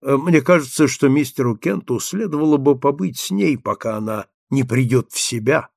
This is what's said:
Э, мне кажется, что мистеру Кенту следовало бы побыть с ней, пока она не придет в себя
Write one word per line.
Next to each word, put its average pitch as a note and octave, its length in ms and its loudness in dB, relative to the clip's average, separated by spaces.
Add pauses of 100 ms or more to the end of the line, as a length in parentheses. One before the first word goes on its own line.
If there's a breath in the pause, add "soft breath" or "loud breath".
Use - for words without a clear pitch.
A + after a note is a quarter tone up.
Э, C3+ 140 0
мне D#3 260 2
кажется, D3+ 460 2
что C3+ 220 0
мистеру C3 480 0
Кенту B2 420 -4
следовало D#3 580 0
бы C#3 220 2
побыть C#3+ 400 -2
с - 120 -8
ней, F#3+ 260 0
пока A2 400 -6
она G#2+ 300 -6 (220)
не C3+ 140 2
придет B2+ 480 0
в - 80 -8
себя B2 580 -2